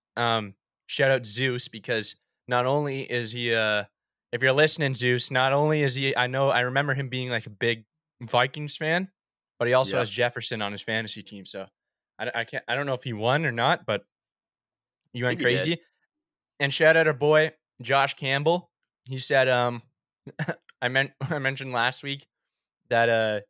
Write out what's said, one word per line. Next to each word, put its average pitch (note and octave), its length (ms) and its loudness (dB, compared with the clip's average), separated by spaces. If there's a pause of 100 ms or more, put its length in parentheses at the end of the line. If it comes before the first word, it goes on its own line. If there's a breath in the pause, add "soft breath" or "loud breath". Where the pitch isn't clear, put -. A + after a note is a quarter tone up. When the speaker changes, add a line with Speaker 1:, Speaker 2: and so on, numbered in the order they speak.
(180)
Speaker 1:
um, A2+ 360 0 (320)
shout C3+ 240 2
out B2+ 140 2
Zeus, B2 440 -2
because A2 480 -4 (300)
not B2 200 0
only C#3 440 -2
is A#2 220 -4
he, A#2+ 220 -2
uh, G#2+ 300 0 (480)
if A#2+ 100 -4
you're C3 100 4
listening, D3 420 2
Zeus, B2 360 0
not C3 240 2
only D3+ 260 2
is C3+ 140 0
he, C3+ 200 -2
I B2 120 0
know, C3+ 240 0
I A#2+ 100 4
remember C#3 320 0
him C3+ 160 -4
being, B2+ 220 -6
like, A2+ 160 -4
a G#2+ 40 -14
big A2+ 360 -2 (340)
Vikings C3+ 560 -2
fan, E3+ 340 -2 (480)
but A#2+ 80 0
he B2 60 2
also B2+ 240 2
Speaker 2:
Yeah. B2 40 2
Speaker 1:
has A2+ 100 -2
Jefferson A#2+ 500 -2
on G2+ 120 -4
his G2+ 100 -10
fantasy A2 400 -6
team. G2 240 -16
So F#2+ 200 -12 (520)
I, A#2 160 -6
I A#2 100 -4
can't, - 240 -10
I A#2+ 60 -2
don't C#3+ 100 -4
know C#3 80 -2
if B2 120 -6
he A#2+ 100 -6
won B2+ 320 0
or B2 60 -2
not, B2+ 340 0
but G#2 180 -2 (1080)
you B2 120 -6
went B2 160 0
Speaker 2:
I - 20 -2
think A#2+ 60 4
he A#2+ 80 4
did. A2 80 0
Speaker 1:
crazy. E3 180 -2 (800)
And C#3 120 0
shout D#3+ 240 6
out D#3+ 100 6
our D#3 60 2
boy, D3+ 400 4 (280)
Josh C3+ 340 2
Campbell. D3 560 0 (380)
He C3 100 -8
said, C3 300 4
um, B2 340 0 (440)
<laughs> - 560 -8
I B2 60 0
meant, C3+ 320 0
<laughs> - 0 -
I D3 180 -4
mentioned C3+ 340 -6
last B2 300 0
week C#3 240 -10 (600)
that, A#2 200 4
uh, A2 420 0